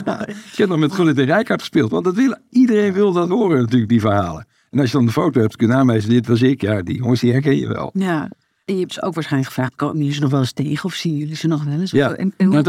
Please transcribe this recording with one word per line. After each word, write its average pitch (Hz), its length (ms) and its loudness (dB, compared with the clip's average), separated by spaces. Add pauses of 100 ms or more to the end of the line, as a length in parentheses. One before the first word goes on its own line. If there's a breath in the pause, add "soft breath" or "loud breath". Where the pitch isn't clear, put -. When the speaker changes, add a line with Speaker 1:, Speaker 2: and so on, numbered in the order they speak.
Speaker 1:
ja. 220 220 -6
Speaker 2:
Ik 208 300 -16
heb 208 120 2
nog 170 100 0
met 151 140 2
Gullit 160 260 2
en 139 60 2
Rijkaard 185 360 0
gespeeld. - 300 0
Want 170 140 -2
dat 180 100 0
wil, 240 220 0 (140)
iedereen 214 420 4
wil 196 200 2
dat 175 160 0
horen 185 320 2
natuurlijk, 117 300 2
die 117 100 4
verhalen. 98 460 0 (240)
En 123 80 -2
als 131 120 2
je 147 60 0
dan 120 100 4
de 110 60 0
foto 147 280 0
hebt, 107 160 0
kun 113 120 2
je 120 60 2
aanwijzen, 113 360 2
"Dit 120 160 2
was 123 160 2
ik." 131 180 2
Ja, 101 220 -2
die 87 140 -6
jongens, 123 240 0
die 120 120 2
herken 139 240 2
je 120 120 -2
wel. - 260 -6
Speaker 1:
Ja. 185 340 -4 (360)
En 196 100 -6
je 185 60 -2
hebt 175 120 -6
ze - 100 -12
ook 180 120 -4
waarscheinlijk 139 380 -4
gevraagd, 127 240 -4
"Komen 147 220 -4
jullie 143 140 -2
ze 147 80 -8
nog 139 100 0
wel 139 100 2
eens 127 120 -2
tegen 147 320 -4
of 175 100 -8
zien 160 220 -4
jullie 151 200 -6
ze 160 100 -4
nog 151 180 0
wel 147 160 -4
eens?" 185 100 -4
Speaker 2:
Ja. 135 220 2
Speaker 1:
En, - 240 -4
en 190 100 2
hoe 190 160 4
Speaker 2:
Nou, - 60 -